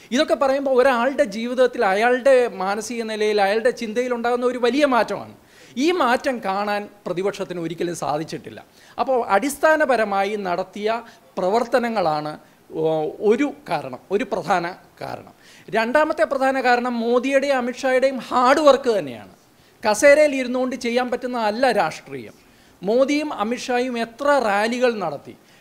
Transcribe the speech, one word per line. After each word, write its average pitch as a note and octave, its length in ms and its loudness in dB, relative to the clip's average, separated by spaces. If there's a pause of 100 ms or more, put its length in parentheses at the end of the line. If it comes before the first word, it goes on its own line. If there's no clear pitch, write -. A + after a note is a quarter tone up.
(100)
ഇതൊക്കെ D#4 240 0
പറയുമ്പോൾ C4+ 480 0
ഒരാളുടെ B3 420 2
ജീവിതത്തിൽ, A#3+ 600 -2
അയാളുടെ A#3+ 640 4
മാനസിക G#3 540 -6
നിലയിൽ, G#3+ 380 0
അയാളുടെ A3 300 2
ചിന്തയിൽ A#3+ 440 -4
ഉണ്ടാകുന്ന A#3+ 320 -2
ഒരു B3+ 120 -2
വലിയ B3 260 2
മാറ്റമാണ്. G3 500 0 (420)
ഈ C#4+ 140 0
മാറ്റം C4+ 540 0
കാണാൻ G3+ 440 -4 (180)
പ്രതിപക്ഷത്തിന് F3+ 540 -4
ഒരിക്കലും E3+ 360 -6
സാധിച്ചിട്ടില്ല. C3+ 680 -8 (360)
അപ്പോൾ B3+ 260 0
അടിസ്ഥാനപരമായി A3 1080 2
നടത്തിയ G3+ 680 -4 (360)
പ്രവർത്തനങ്ങളാണ്, F#3+ 1000 0 (340)
ഓ, D#3+ 360 -2 (120)
ഒരു A#3 320 2 (180)
കാരണം, C3 280 -6 (120)
ഒരു G#3 220 -2
പ്രധാന F3+ 420 -2 (260)
കാരണം. - 320 -12 (380)
രണ്ടാമത്തെ D4+ 540 2
പ്രധാന C4+ 360 0
കാരണം A#3+ 400 0
മോദിയുടെയും C4 560 2
അമിത്ഷായുടെയും B3+ 640 0
ഹാർഡ് B3+ 420 2
വർക്ക് B3 380 4
തന്നെയാണ്. A#2 320 -10 (600)
കസേരയിൽ C#4+ 440 6
ഇരുന്നുകൊണ്ട് B3+ 420 -2
ചെയ്യാൻ A#3+ 340 -2
പറ്റുന്ന B3 280 -6
അല്ല A3+ 340 2
രാഷ്ട്രീയം. C#3+ 600 -4 (500)
മോദിയും C4+ 520 0
അമിത്ഷായും B3 640 -2
എത്ര A#3 260 -6
റാലികൾ A#3+ 680 2
നടത്തി, D3 420 -8 (240)